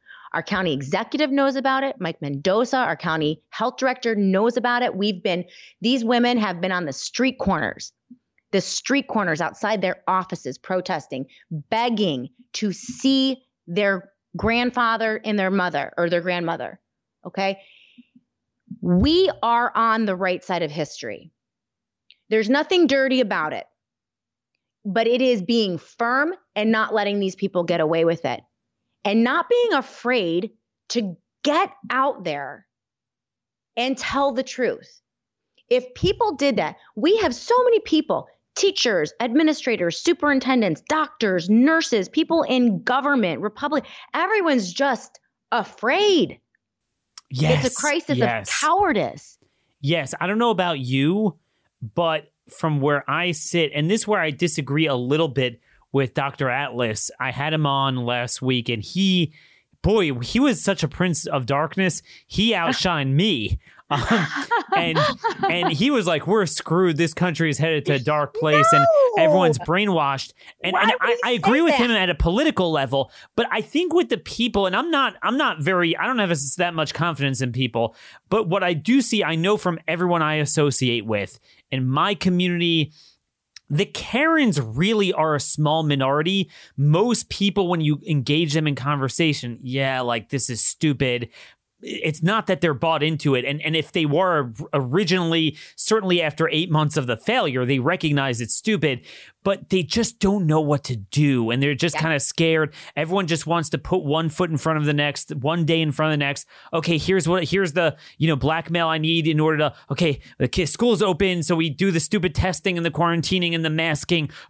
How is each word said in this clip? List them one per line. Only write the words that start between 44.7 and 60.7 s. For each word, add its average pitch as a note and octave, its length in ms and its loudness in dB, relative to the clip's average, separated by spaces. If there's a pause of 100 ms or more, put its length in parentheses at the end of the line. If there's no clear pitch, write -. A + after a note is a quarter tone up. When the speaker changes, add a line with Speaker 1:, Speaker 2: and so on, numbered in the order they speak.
Speaker 1:
just C4+ 480 -4 (320)
afraid. C4 880 0 (880)
Speaker 2:
Yes, D3+ 360 2
Speaker 1:
It's - 120 2
a - 40 0
crisis D4 360 0
Speaker 2:
yes. A#2 300 0
Speaker 1:
of - 140 -2
cowardice. D#4 760 0 (440)
Speaker 2:
Yes, D#3 400 -2
I F3 60 -2
don't G#3 100 0
know A#3+ 140 2
about F3 280 0
you, D3 580 0 (580)
but D#3+ 360 -2 (160)
from D3+ 320 -2
where C#3+ 300 0
I E3+ 220 0
sit, D#3+ 420 0
and D3+ 160 0
this A3 120 0
is - 60 -6
where G#3 120 2
I D#3+ 100 0
disagree D3+ 560 -2
a C#3 100 0
little C#3+ 340 0
bit B2 300 -2 (320)
with C3+ 220 0
Doctor C#3 360 -4
Atlas. A#2+ 600 -2 (100)
I B2+ 120 -4
had C#3+ 220 -4
him D#3 120 0
on C3+ 300 0 (100)
last A#2+ 360 -2
week, B2+ 280 0
and A2+ 140 -2
he, F#3 500 0 (480)
boy, F#3 380 2
he E3 200 -2
was C4 220 2
such G3 220 0